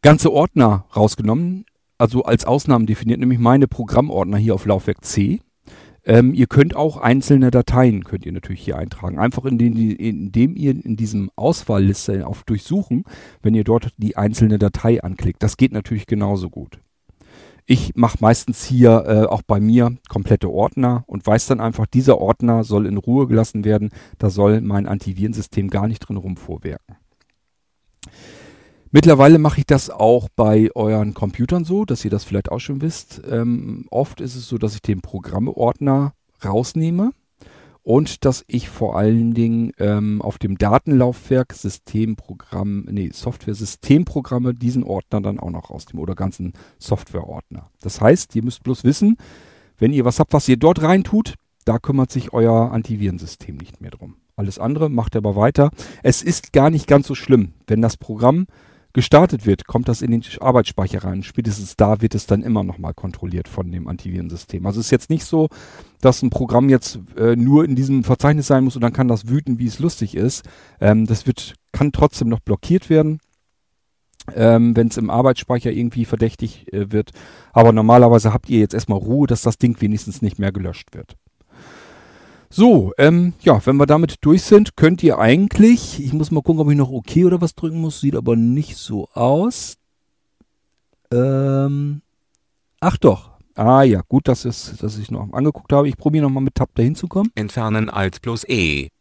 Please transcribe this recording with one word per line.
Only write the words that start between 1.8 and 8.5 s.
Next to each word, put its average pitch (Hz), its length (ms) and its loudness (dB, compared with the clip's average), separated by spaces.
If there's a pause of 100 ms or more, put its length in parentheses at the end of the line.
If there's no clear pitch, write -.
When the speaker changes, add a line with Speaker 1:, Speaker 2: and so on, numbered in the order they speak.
Speaker 1:
also 117 280 0
als - 200 0
Ausnahmen 123 400 0
definiert, 110 360 -2
nämlich 127 180 0
meine 127 280 4
Programmordner 107 720 -2
hier 107 180 0
auf 95 120 -6
Laufwerk 101 360 -2
C. 117 380 -2 (640)
Ähm, 120 300 6
ihr 127 120 4
könnt 143 300 2
auch 151 220 -4
einzelne 131 520 4
Dateien, 123 540 2
könnt - 220 -10
ihr 90 60 -10
natürlich 92 280 -12